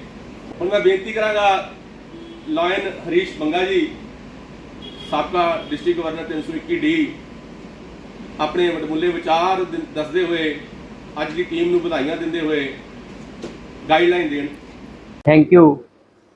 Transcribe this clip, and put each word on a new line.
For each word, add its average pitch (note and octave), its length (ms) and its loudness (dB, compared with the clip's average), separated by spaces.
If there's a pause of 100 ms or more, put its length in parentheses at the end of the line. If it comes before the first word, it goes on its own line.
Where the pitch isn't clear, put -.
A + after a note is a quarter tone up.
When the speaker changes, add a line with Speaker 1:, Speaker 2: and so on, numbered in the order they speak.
(600)
Speaker 1:
ਹੁਣ F3+ 80 0
ਮੈਂ G#3 100 4
ਬੇਨਤੀ F#3+ 340 2
ਕਰਾਂਗਾ G#3 560 2 (800)
ਲਾਇਨ F#3 400 0 (180)
ਹਰੀਸ਼ F3 320 0
ਬੰਗਾ D#3+ 240 0
ਜੀ, F#3 240 2 (1200)
ਸਾਬਕਾ E3 580 0
ਡਿਸਟ੍ਰਿਕਟ D#3+ 300 0
ਗਵਰਨਰ D#3+ 240 -4
ਤਿੰਨ D#3 180 -6
ਸੌ E3 120 -8
ਇੱਕੀ E3 220 -4
ਡੀ, D3+ 380 0 (1300)
ਆਪਣੇ F3 300 2
ਵਡਮੁੱਲੇ D#3 380 0
ਵਿਚਾਰ F3 560 2
ਦ-, E3 220 -6 (100)
ਦੱਸਦੇ D3+ 300 -2
ਹੋਏ D#3+ 300 -2 (680)
ਅੱਜ D#3 100 -4
ਦੀ E3+ 120 -2
ਟੀਮ E3+ 280 0
ਨੂੰ F3 80 4
ਵਧਾਈਆਂ D#3+ 380 0
ਦਿੰਦੇ E3 240 -2
ਹੋਏ D3 320 0 (1160)
ਗਾਈਡਲਾਈਨ F3 400 6
ਦੇਣ। C#3+ 160 -2 (840)
Speaker 2:
Thank D#3 240 10
you। E3+ 120 12 (720)